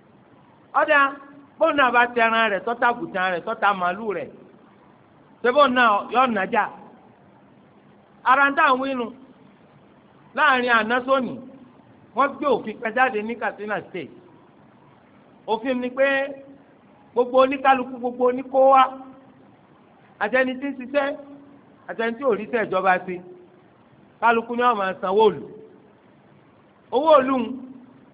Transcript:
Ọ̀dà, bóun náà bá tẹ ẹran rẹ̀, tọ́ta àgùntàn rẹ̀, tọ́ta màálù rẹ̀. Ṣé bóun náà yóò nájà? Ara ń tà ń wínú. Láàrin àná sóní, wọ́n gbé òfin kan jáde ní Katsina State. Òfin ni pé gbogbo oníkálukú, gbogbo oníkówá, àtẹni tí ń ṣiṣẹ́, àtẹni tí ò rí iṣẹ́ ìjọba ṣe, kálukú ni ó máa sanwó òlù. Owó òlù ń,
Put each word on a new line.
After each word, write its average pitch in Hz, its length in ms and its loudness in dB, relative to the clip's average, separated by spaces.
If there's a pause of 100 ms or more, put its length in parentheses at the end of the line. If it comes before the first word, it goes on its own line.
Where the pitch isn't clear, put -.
(720)
Ọ̀dà, 302 260 4 (560)
bóun 311 200 0
náà 262 160 4
bá 240 140 4
tẹ 240 160 0
ẹran 226 300 2
rẹ̀, 190 140 -4
tọ́ta 240 220 -2
àgùntàn 185 440 -4
rẹ̀, 165 140 -6
tọ́ta 202 280 0
màálù 190 400 -4
rẹ̀. 151 160 -10 (1120)
Ṣé 233 80 2
bóun 269 220 4
náà 247 160 4 (220)
yóò 247 160 2
nájà? 208 360 -2 (1600)
Ara 277 240 4
ń 277 60 -4
tà 320 100 2
ń 262 140 2
wínú. 262 260 -4 (1300)
Láàrin 254 360 2
àná 226 300 2
sóní, 254 320 -2 (800)
wọ́n 277 180 0
gbé 285 160 -8
òfin 214 320 -2
kan 220 140 -6
jáde 240 280 0
ní 226 140 -8
Katsina 208 460 -6
State. 151 300 -14 (1400)
Òfin 240 320 -2
ni 247 100 -6
pé 269 180 0 (1080)
gbogbo 247 240 0
oníkálukú, 262 580 2
gbogbo 247 280 -6
oníkówá, 262 580 4 (1400)
àtẹni 254 360 -2
tí 269 120 -8
ń 269 80 -8
ṣiṣẹ́, 277 320 -4 (800)
àtẹni 226 260 -4
tí 254 100 -14
ò 254 100 2
rí 196 120 -4
iṣẹ́ 226 180 -2
ìjọba 185 340 0
ṣe, 180 180 -8 (1040)
kálukú 233 320 0
ni 240 100 -2
ó 247 120 4
máa 190 180 -2
sanwó 196 300 0
òlù. 175 200 2 (1500)
Owó 294 200 0
òlù 269 260 4
ń, 226 80 -2 (680)